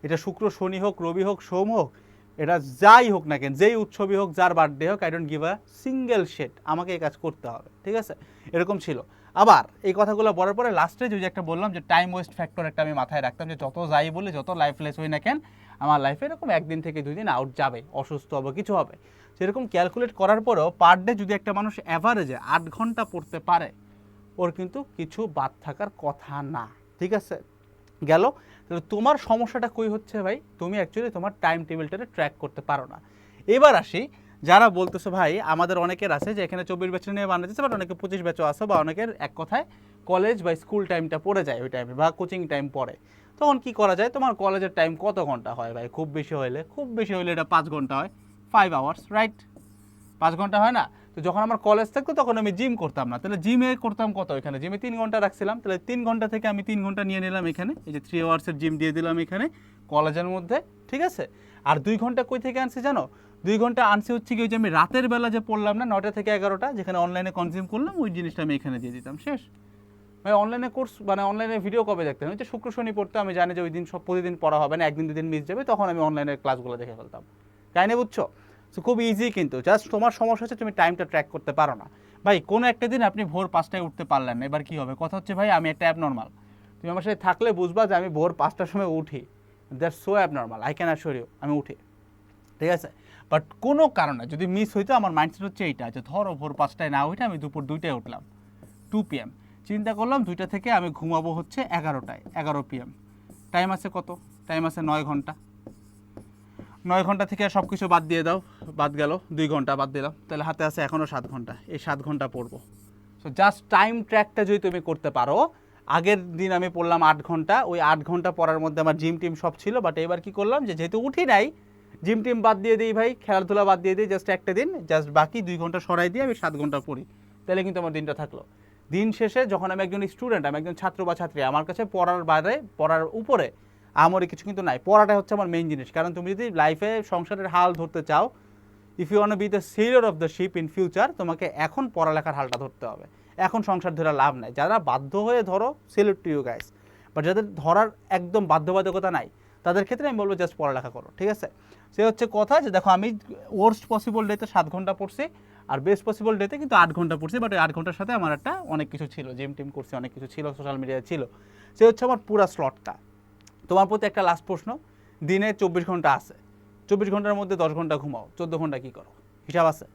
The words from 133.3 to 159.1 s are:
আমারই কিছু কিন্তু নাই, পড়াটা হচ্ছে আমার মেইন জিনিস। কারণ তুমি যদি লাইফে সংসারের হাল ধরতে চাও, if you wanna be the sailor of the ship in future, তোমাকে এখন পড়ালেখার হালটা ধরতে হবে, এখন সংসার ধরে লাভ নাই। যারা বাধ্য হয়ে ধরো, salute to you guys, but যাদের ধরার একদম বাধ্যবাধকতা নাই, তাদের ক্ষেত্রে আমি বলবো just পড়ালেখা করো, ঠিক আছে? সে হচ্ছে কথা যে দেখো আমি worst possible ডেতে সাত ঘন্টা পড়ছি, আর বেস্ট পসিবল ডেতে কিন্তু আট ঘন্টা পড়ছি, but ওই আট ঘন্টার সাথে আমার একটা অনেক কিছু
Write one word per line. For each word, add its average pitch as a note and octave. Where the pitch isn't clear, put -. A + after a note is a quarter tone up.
আমারই F3+
কিছু -
কিন্তু F#3+
নাই, B2+
পড়াটা G#3
হচ্ছে G3
আমার F#3+
মেইন E3+
জিনিস। C3
কারণ E3
তুমি F3+
যদি A#3
লাইফে D#3+
সংসারের F#3+
হাল F3+
ধরতে E3
চাও, D#3
if D#3
you G#3
wanna G#3
be G#3
the F#3
sailor A#3
of E3+
the E3
ship F#3+
in D#3+
future, F#3+
তোমাকে E3+
এখন C4+
পড়ালেখার D#3
হালটা C3
ধরতে B2+
হবে, -
এখন A3
সংসার F3+
ধরে D#3+
লাভ C#3+
নাই। A2+
যারা F3+
বাধ্য C3+
হয়ে A#3+
ধরো, G3+
salute G3+
to F3
you C#3+
guys, A#2
but D3+
যাদের G#3
ধরার F#3+
একদম F3+
বাধ্যবাধকতা F#3
নাই, B2
তাদের F3+
ক্ষেত্রে B3+
আমি A3+
বলবো G3
just E3+
পড়ালেখা C3
করো, A#2
ঠিক F#3+
আছে? -
সে G#3
হচ্ছে A3+
কথা G#3+
যে C4+
দেখো F#3
আমি G#3
worst G#3+
possible G#3+
ডেতে G#3
সাত E3+
ঘন্টা F#3+
পড়ছি, G3
আর C3+
বেস্ট G3
পসিবল G#3+
ডেতে G3+
কিন্তু C4
আট E3
ঘন্টা E3
পড়ছি, D#3+
but A3+
ওই F3
আট D#3+
ঘন্টার E3
সাথে G3+
আমার D#3+
একটা -
অনেক D3+
কিছু D3+